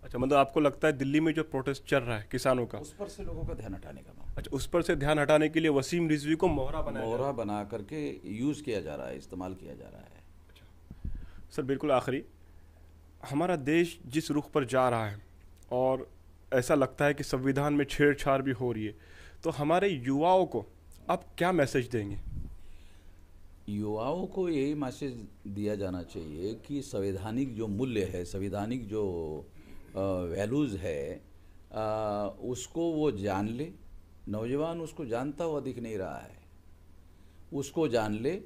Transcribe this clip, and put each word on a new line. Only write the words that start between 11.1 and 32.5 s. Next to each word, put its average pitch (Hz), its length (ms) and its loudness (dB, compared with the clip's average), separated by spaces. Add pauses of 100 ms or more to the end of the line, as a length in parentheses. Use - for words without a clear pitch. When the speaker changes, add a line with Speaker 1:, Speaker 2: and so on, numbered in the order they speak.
Speaker 1:
सर, 156 100 -4
बिल्कुल 139 300 0
आखिरी, 127 320 2 (1040)
हमारा 170 260 2
देश 160 520 2
जिस 147 240 -2
रुख 143 200 0
पर 143 140 2
जा 127 240 4
रहा 113 180 2
है 104 140 -6 (500)
और 131 380 2 (440)
ऐसा 135 220 4
लगता 139 300 4
है 147 80 6
कि 143 100 -4
संविधान 139 500 2
में 143 120 4
छेड़छाड़ 139 560 4
भी 135 100 0
हो 123 200 -2
रही 107 140 -4
है, 104 100 -6 (480)
तो 165 60 0
हमारे 165 400 4
युवाओं 156 560 4
को 110 200 -4 (440)
आप 185 140 0 (140)
क्या 175 140 4
मैसेज 135 360 4
देंगे? 104 300 -2 (1500)
Speaker 2:
युवाओं 107 580 -2
को 185 220 -2
यही 147 240 2
मैसेज 127 540 -6 (200)
दिया 104 280 0
जाना 92 280 -2
चाहिए 85 520 -6
कि 139 260 -6
संवैधानिक 107 760 -2
जो 110 120 -4
मूल्य 107 360 0
है, 90 220 -4
संवैधानिक 101 640 -4
जो, 104 180 0 (880)
अ, 98 40 -2 (220)
वैल्यूज 104 540 0
है, 82 460 -4 (500)
अ, 107 680 -2
उसको 165 500 -4